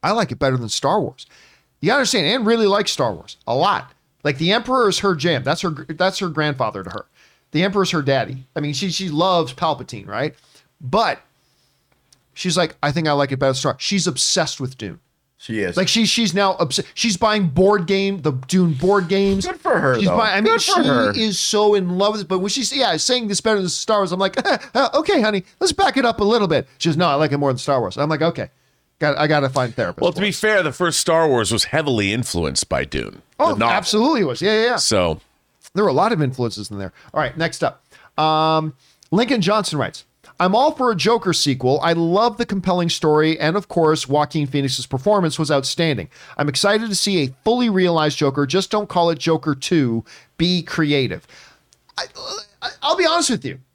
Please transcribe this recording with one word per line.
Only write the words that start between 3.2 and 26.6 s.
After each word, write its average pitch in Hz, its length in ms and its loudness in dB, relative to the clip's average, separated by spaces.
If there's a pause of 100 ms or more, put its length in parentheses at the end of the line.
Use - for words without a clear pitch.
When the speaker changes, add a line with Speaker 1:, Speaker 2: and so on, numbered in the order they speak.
Speaker 1:
a 113 80 -2
lot. 165 380 0 (320)
Like, 147 140 -2
the 165 140 0
Emperor 240 360 2
is 185 120 0
her 196 140 2
jam. 139 300 0
That's 147 160 -2
her, 180 100 -2
that's 165 480 -4
her 196 100 -4
grandfather 135 540 -4
to 95 80 -10
her. 98 160 -12 (460)
The 151 100 0
Emperor 196 220 0
is - 80 -4
her 160 100 -2
daddy. 131 420 -2 (120)
I 156 40 -4
mean, 147 140 -4
she, 190 160 -4
she 190 200 -6
loves 160 440 0
Palpatine, 127 540 -6
right? 120 260 -6 (460)
But 151 400 -2 (1120)
she's 175 220 -4
like, 170 260 -2
"I 147 100 0
think 156 160 -2
I 147 40 2
like 139 200 2
it 135 60 -4
better 135 140 2
than 131 40 -2
Star." 131 220 -2
She's 196 280 -2
obsessed 156 540 -2
with 131 180 -8
Dune. 101 220 -12 (400)
Speaker 2:
She 110 200 -6
is. 90 160 -2
Speaker 1:
Like, 185 100 0
she, 226 180 2
she's 202 300 0
now 196 240 2
obs-, 165 220 -2 (140)
she's 226 220 -2
buying 214 320 2
board 190 380 4
game, 196 360 0
the 151 100 0
Dune 170 400 2
board 180 360 2
games. 196 380 2
Speaker 2:
Good 359 140 -8
for 269 180 2
her, 131 180 2
Speaker 1:
She's 107 120 2
Speaker 2:
though. - 80 2
Speaker 1:
buying, 214 200 2
I 202 40 2
mean, 311 140 4
Speaker 2:
Good - 100 0
for 359 180 2
Speaker 1:
she 262 60 2
Speaker 2:
her. 233 240 2
Speaker 1:
is 220 260 -2
so 208 380 4
in 180 200 -2
love 202 180 2
with 214 80 -6
it. 160 60 -12
But 185 120 0
when 196 80 -2
she's, 233 280 -4
"Yeah, 220 200 2
saying 240 320 -2
this 202 120 -2
better 214 200 2
than 185 80 -2
Star 208 320 0
Wars," 190 100 0
I'm 185 80 -4
like, 190 160 0 (120)
<laughs> - 300 -2
"Uh, 262 180 2
okay, 320 260 2
honey, 208 240 0 (160)
let's 359 120 0
back 392 240 2
it 269 80 2
up 233 160 0
a 208 40 2
little 208 240 2
bit." 151 180 0 (120)